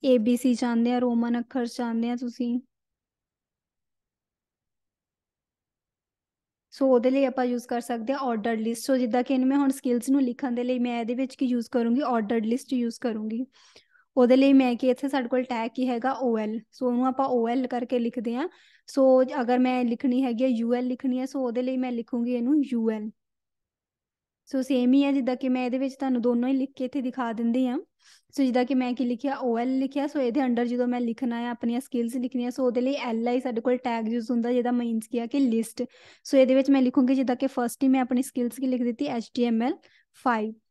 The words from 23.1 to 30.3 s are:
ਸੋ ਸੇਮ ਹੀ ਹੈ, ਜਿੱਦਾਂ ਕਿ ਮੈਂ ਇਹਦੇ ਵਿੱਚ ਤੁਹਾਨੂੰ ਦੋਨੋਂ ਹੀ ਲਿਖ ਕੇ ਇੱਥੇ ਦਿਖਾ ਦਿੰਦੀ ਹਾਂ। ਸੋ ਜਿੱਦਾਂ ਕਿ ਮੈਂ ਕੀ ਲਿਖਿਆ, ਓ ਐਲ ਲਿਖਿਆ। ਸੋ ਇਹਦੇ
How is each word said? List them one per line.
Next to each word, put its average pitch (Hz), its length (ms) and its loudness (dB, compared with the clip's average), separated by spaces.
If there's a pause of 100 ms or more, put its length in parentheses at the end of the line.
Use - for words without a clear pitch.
ਸੋ 269 140 -2
ਸੇਮ 247 300 2
ਹੀ 277 120 6
ਹੈ, 277 80 0
ਜਿੱਦਾਂ 254 240 0
ਕਿ 262 120 -4
ਮੈਂ 254 160 0
ਇਹਦੇ 247 140 -2
ਵਿੱਚ 262 160 -4
ਤੁਹਾਨੂੰ 262 280 -2
ਦੋਨੋਂ 240 260 2
ਹੀ 269 60 2
ਲਿਖ 269 220 -2
ਕੇ 262 80 -4
ਇੱਥੇ 254 160 -6
ਦਿਖਾ 247 320 -4
ਦਿੰਦੀ 233 340 0
ਹਾਂ। 247 120 -2 (560)
ਸੋ 285 80 0
ਜਿੱਦਾਂ 247 220 2
ਕਿ 254 100 -4
ਮੈਂ 254 200 0
ਕੀ 254 100 -2
ਲਿਖਿਆ, 247 320 -4
ਓ 240 220 -2
ਐਲ 262 200 -2
ਲਿਖਿਆ। 269 280 -2
ਸੋ 294 140 -4
ਇਹਦੇ 247 200 0